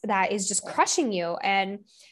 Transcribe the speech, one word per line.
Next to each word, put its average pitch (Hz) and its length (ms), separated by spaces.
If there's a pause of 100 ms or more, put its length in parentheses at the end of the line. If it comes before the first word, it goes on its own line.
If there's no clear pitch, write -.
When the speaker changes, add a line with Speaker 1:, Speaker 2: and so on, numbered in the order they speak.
Speaker 1:
that 196 280
is 202 160
just - 180
Speaker 2:
Right. - 100
Speaker 1:
crushing 302 360
you. 175 300
And 196 440 (260)